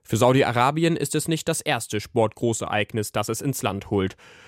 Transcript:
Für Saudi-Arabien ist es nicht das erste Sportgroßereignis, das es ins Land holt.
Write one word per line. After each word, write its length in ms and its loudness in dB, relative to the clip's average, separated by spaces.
Für 160 -4
Saudi-Arabien 760 4
ist 180 -4
es 140 -2
nicht 200 -2
das 140 -2
erste 360 -4
Sportgroßereignis, 1120 -2
das 200 -2
es 100 -4
ins 220 -2
Land 260 -4
holt. 300 0